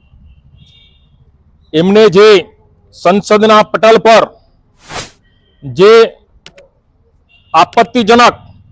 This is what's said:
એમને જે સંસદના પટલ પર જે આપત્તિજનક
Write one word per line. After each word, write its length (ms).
એમને 360
જે 360
સંસદના 600
પટલ 340
પર 300
જે 540
આપત્તિજનક 800